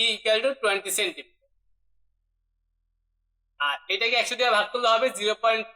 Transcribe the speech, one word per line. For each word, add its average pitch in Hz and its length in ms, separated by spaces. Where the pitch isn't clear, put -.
E - 20
equal 220 300
to 269 60
twenty 196 360
সেন্টিমিটার। - 500
আর 139 100
এটাকে 233 240
একশো 233 200
দিয়ে 240 180
ভাগ 208 160
করলে 233 220
হবে 247 140
জিরো 208 240
পয়েন্ট 226 220